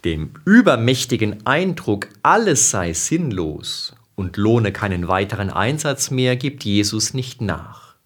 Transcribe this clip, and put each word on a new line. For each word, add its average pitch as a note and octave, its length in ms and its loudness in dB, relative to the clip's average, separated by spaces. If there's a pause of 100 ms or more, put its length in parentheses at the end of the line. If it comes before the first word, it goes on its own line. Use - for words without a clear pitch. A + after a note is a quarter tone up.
Dem D#2 260 -2 (140)
übermächtigen B2 1000 4
Eindruck, C#3 640 0 (160)
alles F#3 480 4
sei F2 220 -2
sinnlos F#2+ 1000 -4 (220)
und F#2 220 -4
lohne G#2+ 340 2
keinen F2+ 380 -4
weiteren G2 400 0
Einsatz C#3 600 -2
mehr, B2+ 280 0
gibt C#3+ 260 -6
Jesus G#2 500 0
nicht B2+ 280 -8
nach. E2+ 540 -8 (100)